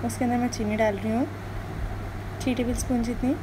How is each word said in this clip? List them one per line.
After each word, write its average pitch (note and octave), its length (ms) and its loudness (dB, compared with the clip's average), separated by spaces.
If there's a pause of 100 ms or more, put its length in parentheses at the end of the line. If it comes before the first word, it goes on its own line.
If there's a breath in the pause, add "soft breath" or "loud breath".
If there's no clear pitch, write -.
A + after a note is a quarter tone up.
उसके A#3+ 200 0
अंदर A#3+ 120 2
मैं A#3+ 120 2
चीनी G#3+ 260 0
डाल G#3+ 200 4
रही G#3+ 160 0
हूँ B3 160 2 (1120)
थ्री B3 140 2
टेबलस्पून B3 480 2
जितनी। B3 400 2